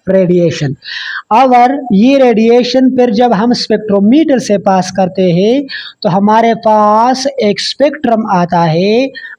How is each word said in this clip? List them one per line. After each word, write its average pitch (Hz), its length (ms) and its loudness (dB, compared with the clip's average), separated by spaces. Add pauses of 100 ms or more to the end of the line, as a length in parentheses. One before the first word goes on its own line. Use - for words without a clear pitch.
(160)
radiation। 175 600 0 (560)
और 254 640 2
ये 247 240 4
irradiation 247 720 2
फिर 247 200 0
जब 233 240 0
हम 226 200 0
spectrometer 214 840 0
से 202 180 -2
pass 190 340 -2
करते 185 400 0
हैं, 214 320 0 (380)
तो 156 80 -2
हमारे 214 440 0
पास 220 720 0
एक 233 320 0
spectrum 233 720 -2
आता 175 300 0
है 196 480 0 (300)